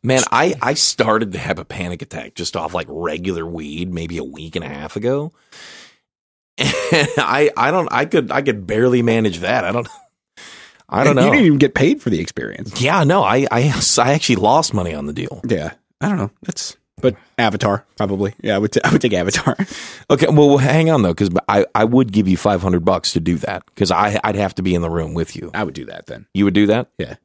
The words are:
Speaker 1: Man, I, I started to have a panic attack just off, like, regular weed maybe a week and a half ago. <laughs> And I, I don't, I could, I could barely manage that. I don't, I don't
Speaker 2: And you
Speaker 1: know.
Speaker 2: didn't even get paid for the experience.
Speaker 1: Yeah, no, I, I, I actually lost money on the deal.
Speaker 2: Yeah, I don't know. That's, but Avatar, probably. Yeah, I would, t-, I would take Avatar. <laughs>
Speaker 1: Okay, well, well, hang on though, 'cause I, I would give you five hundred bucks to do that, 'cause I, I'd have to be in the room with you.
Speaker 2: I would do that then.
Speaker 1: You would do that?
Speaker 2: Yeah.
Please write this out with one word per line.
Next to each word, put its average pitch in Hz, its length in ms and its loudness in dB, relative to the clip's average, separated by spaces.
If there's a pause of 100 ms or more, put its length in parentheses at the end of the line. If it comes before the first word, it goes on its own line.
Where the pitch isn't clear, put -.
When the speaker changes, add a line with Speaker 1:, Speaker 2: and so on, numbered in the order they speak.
Speaker 1:
Man, 131 280 2
I, 156 320 2
I 131 120 0
started 110 580 0
to - 60 -6
have 87 200 -4
a 87 60 -12
panic 87 360 -8
attack - 340 -14
just 87 220 -8
off, 80 180 -6
like, 85 140 -4
regular 82 560 -4
weed 85 480 -8
maybe 85 260 -6
a 73 60 -8
week 73 300 -14
and 85 100 -6
a 71 40 -10
half 71 280 -12
ago. 135 420 -4
<laughs> - 40 -20 (1500)
And 147 160 2 (100)
I, 139 380 2
I 131 160 2
don't, 180 180 0
I 131 140 0
could, 151 260 0
I 135 120 0
could 107 260 -4
barely 120 340 2
manage 110 380 2
that. 98 240 -2
I 92 80 -2
don't, 117 160 -4 (1000)
I 110 140 2
don't 143 160 4
Speaker 2:
And - 20 4
you - 60 6
Speaker 1:
know. - 60 4
Speaker 2:
didn't 269 140 6
even 147 120 6
get 139 160 4
paid 214 260 2
for 123 100 -2
the 82 100 0
experience. - 600 -8
Speaker 1:
Yeah, 160 220 2
no, 160 220 4
I, 123 260 2
I, 123 240 2 (240)
I 127 140 4
actually 135 240 2
lost 113 360 2
money 87 220 -2
on 71 120 -8
the 73 60 -8
deal. - 340 -8
Speaker 2:
Yeah, 85 260 -4 (280)
I 156 80 -2
don't 202 100 -2
know. 104 120 -4 (120)
That's, - 340 -10 (260)
but 127 140 2 (200)
Avatar, 104 480 0 (120)
probably. 101 440 -2
Yeah, 104 140 -2
I 98 40 0
would, 107 140 0
t-, - 120 2
I - 80 2
would 147 100 2
take 117 100 0
Avatar. 92 480 0
<laughs> 196 60 -2 (420)
Speaker 1:
Okay, 139 200 4
well, 147 220 6
well, 139 80 6
hang 147 300 2
on 147 140 4
though, 90 100 2
'cause 95 180 0 (180)
I, 104 260 4
I 107 100 4
would 120 280 2
give 101 160 2
you 92 80 4
five 95 260 2
hundred 87 220 0
bucks 90 300 0
to 85 60 0
do 87 180 0
that, - 260 -8 (100)
'cause 95 160 0
I, 101 320 2
I'd 107 140 0
have 98 180 -2
to 92 80 -6
be 92 140 0
in 85 60 0
the 82 80 -4
room 80 240 -4
with 82 200 -4
you. 82 180 -12
Speaker 2:
I 104 120 -4
would 82 100 -8
do 64 120 -12
that 50 200 -16
then. - 260 -16
Speaker 1:
You 98 120 2
would 98 100 2
do 104 140 6
that? 117 280 0
Speaker 2:
Yeah. 64 280 -10